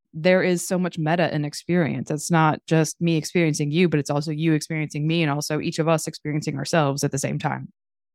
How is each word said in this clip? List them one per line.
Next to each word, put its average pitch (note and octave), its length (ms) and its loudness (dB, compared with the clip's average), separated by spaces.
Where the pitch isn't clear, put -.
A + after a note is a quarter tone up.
there F3+ 280 4
is F3 240 0
so F#3 120 0
much F3 200 -4
meta D#3+ 360 0
in D3 100 -2
experience. D3 680 -2
It's D3+ 200 -4
not D#3+ 360 4
just D#3+ 340 2
me E3+ 160 2
experiencing D3+ 560 0
you, F3 160 4
but D3+ 120 2
it's C#3 100 -4
also D3 220 -2
you D#3 220 0
experiencing D3+ 520 -4
me E3 160 2
and D3+ 100 2
also D3 280 -2
each - 180 -4
of D#3+ 100 0
us E3 200 2
experiencing D3+ 500 -6
ourselves C#3 460 0
at C#3+ 80 0
the C#3 60 -2
same C#3 200 -4
time. C3+ 320 -6